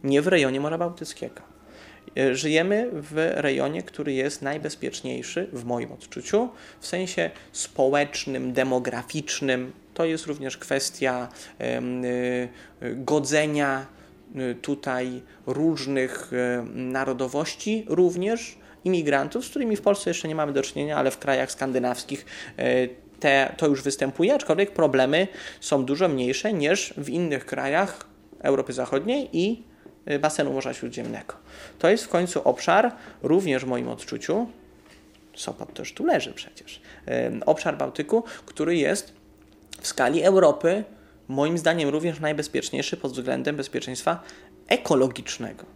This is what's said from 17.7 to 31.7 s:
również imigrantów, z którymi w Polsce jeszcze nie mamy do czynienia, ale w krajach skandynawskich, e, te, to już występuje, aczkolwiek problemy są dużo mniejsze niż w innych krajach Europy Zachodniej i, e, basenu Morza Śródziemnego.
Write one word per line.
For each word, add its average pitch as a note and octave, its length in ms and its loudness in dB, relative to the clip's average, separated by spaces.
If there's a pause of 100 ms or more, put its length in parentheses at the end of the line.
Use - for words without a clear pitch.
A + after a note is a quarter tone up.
również F3+ 720 2 (260)
imigrantów, D#3 640 2
z - 40 -12
którymi A3+ 260 0
w G3+ 60 -6
Polsce G3+ 280 4
jeszcze E3 180 -4
nie D#3 80 -4
mamy D3+ 180 0
do C#3 80 2
czynienia, D3 360 -2
ale C3+ 140 4
w - 60 -10
krajach C3 340 0
skandynawskich, B2+ 760 -2 (320)
e, B2+ 300 2 (360)
te, C#3 340 6
to D#3+ 100 2
już C#3 140 4
występuje, C#3+ 540 2
aczkolwiek G3 360 2
problemy C#3+ 560 4 (320)
są C3+ 260 2
dużo D3+ 220 2
mniejsze C3+ 460 0
niż E3 440 0
w C#3 120 -8
innych D3 360 -2
krajach D3 640 -2 (320)
Europy C3+ 340 2
Zachodniej F3 600 -2
i, G3 300 0 (420)
e, C#3+ 140 -2
basenu D3 340 0
Morza C3 200 -4
Śródziemnego. A#2 600 -8 (460)